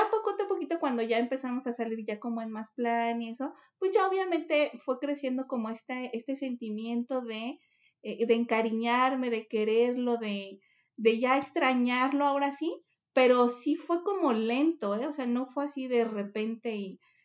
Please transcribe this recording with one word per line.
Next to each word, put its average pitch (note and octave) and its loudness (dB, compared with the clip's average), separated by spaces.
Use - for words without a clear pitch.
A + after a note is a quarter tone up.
poco G#4+ 0
a G4 -2
poquito, E4+ -2
cuando B3+ 0
ya A3+ 0
empezamos B3+ -2
a A#3 -4
salir A3+ -6
ya G#3+ -6
como A#3 -6
en A3+ -8
más A3 -10
plan A#3 0
y A3+ -8
eso, C4 -8
pues F#4+ 0
ya F#4+ 6
obviamente E4+ 0
fue B3+ -2
creciendo C4+ -4
como A#3 -4
este, B3 -8
este C4+ -4
sentimiento A#3+ -4
de, A3+ -8
eh, G#3+ -2
de A3+ 6
encariñarme, A#3 2
de A3+ -2
quererlo, A#3 2
de, G3+ -6
de A3+ 4
ya B3+ 4
extrañarlo C4 2
ahora C#4 2
sí, D#4+ -6
pero B3 8
sí D4 -2
fue F4 -2
como F4+ 2
lento, A#3 0
¿eh? B3 -2
O D4 -4
sea, C#4 -4
no B3 0
fue C#4 -4
así C4 -6
de A#3 4
repente A3 -4
y F#3+ -8